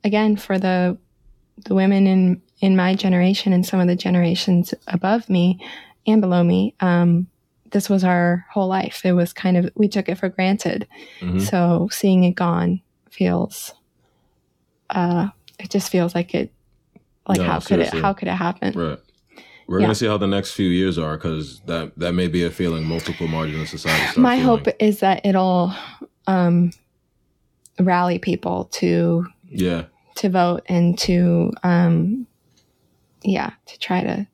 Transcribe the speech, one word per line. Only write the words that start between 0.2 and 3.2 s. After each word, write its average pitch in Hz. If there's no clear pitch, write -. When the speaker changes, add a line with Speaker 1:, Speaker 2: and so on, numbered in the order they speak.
Speaker 1:
for 196
the, 185
the 196
women 196
in, 185
in 190
my 185
generation 185